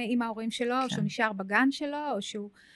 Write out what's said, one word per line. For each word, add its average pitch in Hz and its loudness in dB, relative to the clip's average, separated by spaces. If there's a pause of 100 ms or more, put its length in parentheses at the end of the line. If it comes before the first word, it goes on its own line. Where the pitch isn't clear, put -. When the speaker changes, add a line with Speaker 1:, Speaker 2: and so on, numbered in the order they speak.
Speaker 1:
עם 240 2
ההורים 226 -4
שלו, 240 0
או 262 2
Speaker 2:
כן. 262 0
Speaker 1:
שהוא 220 0
נשאר 220 0
בגן 202 4
שלו, 285 -4 (180)
או 202 -2
שהוא, 208 -8 (260)